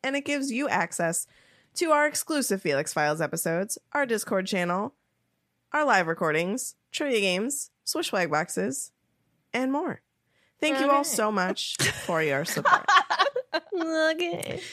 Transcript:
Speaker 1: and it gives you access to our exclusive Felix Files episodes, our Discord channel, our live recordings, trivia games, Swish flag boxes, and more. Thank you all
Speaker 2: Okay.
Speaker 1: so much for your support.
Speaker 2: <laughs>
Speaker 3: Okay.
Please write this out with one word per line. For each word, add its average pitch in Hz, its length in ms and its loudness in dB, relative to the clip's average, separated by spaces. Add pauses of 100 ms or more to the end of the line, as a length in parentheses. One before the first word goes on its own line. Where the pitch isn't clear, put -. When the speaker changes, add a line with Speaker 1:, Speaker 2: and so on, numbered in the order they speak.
Speaker 1:
and 269 140 -2
it 285 80 -4
gives 285 260 -2
you 277 160 -2
access 170 600 -2 (480)
to 330 160 0
our 294 140 4
exclusive 285 560 -2
Felix 147 320 0
Files 151 280 0
episodes, 165 560 -2 (160)
our 285 120 0
Discord 226 420 -2
channel, 185 460 -2 (800)
our 302 140 2
live 196 220 4
recordings, 170 680 0 (160)
trivia 262 300 0
games, 196 480 -2 (160)
Swish - 240 -2
flag 180 200 0
boxes, 175 600 -2 (640)
and 262 180 0
more. 285 300 -4 (580)
Thank 262 220 2
you 285 80 2
all 285 120 6
Speaker 2:
Okay. 285 80 -2
Speaker 1:
so 214 220 0
much 190 460 -2 (280)
for 165 160 0
your 143 220 2
support. - 460 2
Speaker 2:
<laughs> 381 60 6 (800)
Speaker 3:
Okay. 320 880 -2 (120)